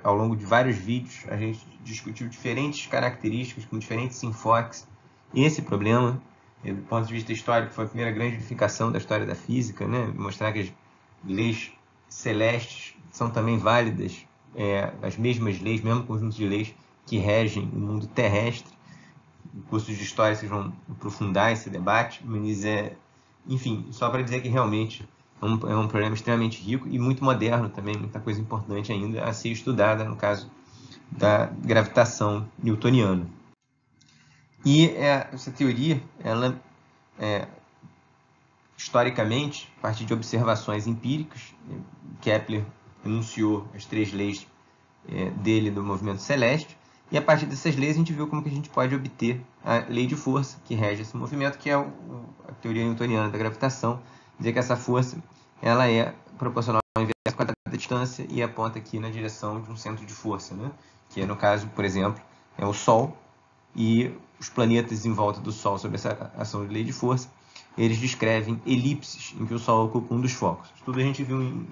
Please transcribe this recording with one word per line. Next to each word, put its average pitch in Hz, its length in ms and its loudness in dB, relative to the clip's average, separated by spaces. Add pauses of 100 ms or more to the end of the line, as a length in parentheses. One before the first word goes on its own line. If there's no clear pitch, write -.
ao 101 120 4
longo 110 200 2
de 101 100 -4
vários 117 320 4
vídeos, 120 520 -4
a 104 80 -4
gente 110 280 -4 (180)
discutiu 113 440 -10
diferentes 127 600 -4
características, 120 800 -2
com 110 140 -6
diferentes 117 420 -6
enfoques. 113 680 0 (460)
Esse 156 300 4
problema, 120 580 2 (420)
é, 98 100 -6
do 98 100 -6
ponto 113 240 0
de 113 60 -8
vista 117 180 -6
histórico, 113 420 0
foi 110 120 -4
a - 20 -4
primeira 117 240 -2
grande 117 240 -2
unificação 113 560 0
da 117 60 -2
história 104 280 -2
da 98 80 -4
física, 107 540 -2
né? 113 280 -2
Mostrar 101 360 -4
que 107 80 -4
as 95 140 -4 (500)
leis 110 480 -2 (360)
celestes 113 880 -2 (160)
são 117 200 -2
também 113 260 2
válidas, 107 680 2 (280)
é, 101 460 0
as 95 160 -4
mesmas 110 420 0
leis, 107 220 -2
mesmo 117 220 2
conjunto 110 320 -2
de 107 120 0
leis 104 280 -2 (300)
que 113 120 -2
regem 104 460 2 (100)
o 104 60 -4
mundo 107 280 -2
terrestre. 113 640 0 (800)
No 95 120 -14
curso 107 240 -4
de 104 140 -6
história 107 340 2
vocês 107 140 -6
vão 98 220 -4 (180)
aprofundar 104 640 0
esse 113 180 -4
debate, 101 540 0
mas 107 400 -2
é, 104 320 -2 (520)
enfim, 127 440 -2
só 120 180 -2
para 131 120 0
dizer 120 200 -2
que 123 60 -6
realmente 110 560 0 (380)
é 104 40 -2
um, 110 260 0
é 107 40 2
um 110 120 2
problema 107 260 0
extremamente 113 480 0
rico 107 260 -4
e 127 120 -2
muito 131 240 2
moderno 117 440 2
também, 101 300 -4
muita 107 220 -6
coisa 107 200 -4
importante 107 540 -4
ainda 107 320 -2
a 113 80 -2
ser 113 160 -6
estudada 110 560 2
no 110 100 -6
caso 101 340 0 (640)
da 104 360 4
gravitação 107 1000 2 (160)
newtoniana. 107 640 4 (1400)
E, 147 220 10
é, 143 480 4
essa 127 180 -10
teoria, 135 500 2 (220)
ela, 117 340 2 (600)
é, 104 260 -2 (1300)
historicamente, 123 920 0 (100)
a - 20 -20
partir 110 240 -2
de 113 80 -2
observações 113 760 0
empíricas, 123 680 -4 (680)
Kepler 107 420 0 (400)
enunciou 107 720 0
as 98 80 -14
três 104 300 -2
leis, 101 340 -4 (600)
é, 92 220 -4
dele 107 380 2
do 101 140 -2
movimento 98 380 -4
celeste, 139 560 2 (340)
e 139 60 0
a 147 40 4
partir 147 240 6
dessas 139 300 0
leis 147 200 2
a 165 40 4
gente 165 140 2
viu 151 140 -2
como 151 140 -2
que 151 60 -6
a 143 60 -2
gente 147 160 -6
pode 131 260 2
obter 123 480 -2 (220)
a 117 140 2 (100)
lei 123 180 0
de 147 80 -2
força 135 480 -2
que 120 120 -4
rege 104 260 0
esse 110 160 -10
movimento, 139 400 -4
que - 120 -6
é 143 80 4
o, 143 40 4
o, 127 480 -10 (180)
a - 60 -14
teoria 117 320 -2
newtoniana 113 440 0
da 104 80 -4
gravitação, 117 640 -2 (360)
dizer 117 160 0
que 123 60 2
essa 120 180 0
força, 127 440 0 (400)
ela 120 280 6
é 113 260 2 (220)
proporcional 120 420 0 (160)
ao 113 80 2
inverso 110 320 -2
quadrado - 220 -2 (100)
da - 80 -4
distância 123 540 -4
e 131 120 -2
aponta 113 380 -4
aqui 110 180 -8
na 113 120 -6
direção 110 500 -6
de 110 100 -10
um 117 60 -12
centro 107 300 -10
de 107 80 -16
força, 95 420 -6
né? 123 160 -8 (380)
Que 98 120 -8
é, 95 40 0
no 101 100 -4
caso, 104 320 2
por 104 160 -2
exemplo, 98 380 0 (360)
é - 80 -2
o 101 80 0
Sol, 120 440 4 (580)
e 113 400 2 (240)
os - 80 -10
planetas 117 580 2
em 113 60 2
volta 104 300 0
do 107 100 -6
Sol, 101 260 -2
sob 104 180 -4
essa - 420 -6
ação 107 280 -6
de 101 80 -8
lei 110 120 -2
de 127 80 -4
força, 123 360 0 (480)
eles 113 220 4
descrevem 113 640 0
elipses - 720 0
em 110 80 -4
que 113 80 -4
o 117 60 -2
Sol 113 260 4
ocupa 117 300 -2
um 123 60 2
dos 127 100 2
focos. - 420 -2
Isso - 120 -20
tudo 127 140 -2
a 131 40 2
gente 139 200 0
viu 131 180 -2
em, 127 300 -4